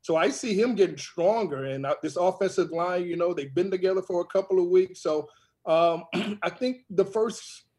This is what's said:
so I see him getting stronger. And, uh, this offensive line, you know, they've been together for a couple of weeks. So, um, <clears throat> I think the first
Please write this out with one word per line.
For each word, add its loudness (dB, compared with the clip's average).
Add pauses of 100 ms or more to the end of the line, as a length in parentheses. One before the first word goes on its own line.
so -2
I 4
see -2
him 2
getting 2
stronger. -2
And, -6
uh, 0
this -6
offensive 0
line, -2
you -4
know, 0
they've -6
been 0
together 0
for -2
a -2
couple 0
of 2
weeks. 2
So, -2 (380)
um, 2
<clears throat> -4
I -2
think -4
the 2
first -4 (160)